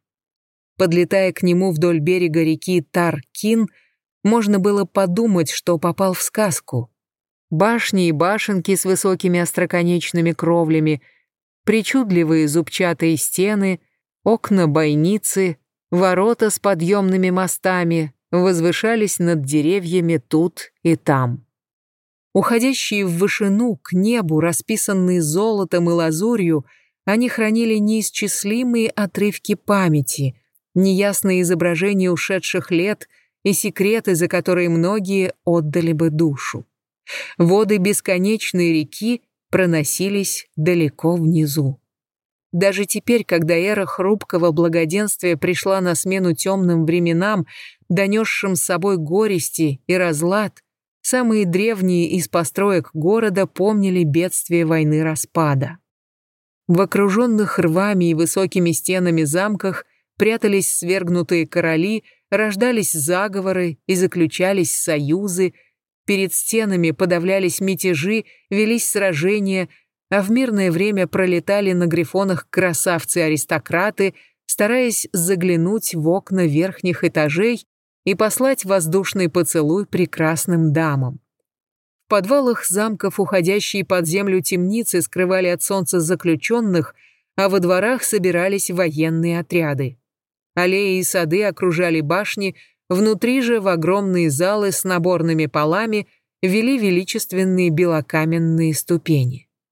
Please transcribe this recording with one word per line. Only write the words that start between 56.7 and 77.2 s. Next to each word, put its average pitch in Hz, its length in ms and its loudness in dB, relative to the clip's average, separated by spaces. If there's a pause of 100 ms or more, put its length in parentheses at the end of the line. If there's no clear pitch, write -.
окруженных 202 800 2
рвами 180 520 2
и - 20 2
высокими 170 580 0
стенами 175 520 0
замках 185 600 -2 (320)
прятались 208 600 0
свергнутые 175 680 0
короли, 170 600 -2 (260)
рождались 214 640 0
заговоры 185 920 -2
и 190 100 0
заключались 180 800 0
союзы, 175 800 -2 (500)
перед 190 280 0
стенами 190 580 0
подавлялись 180 680 0
мятежи, 190 640 -2 (260)
велись 220 400 0
сражения, 190 800 0 (440)
а 202 100 2
в 190 80 -4
мирное 220 420 2
время 190 360 0
пролетали 190 640 0
на 175 140 2
грифонах 180 640 -2
красавцы-аристократы, 175 1600 -2 (320)
стараясь 240 640 0
заглянуть 180 840 0
в 156 120 0
окна 190 380 0
верхних 170 580 0
этажей 160 640 0 (400)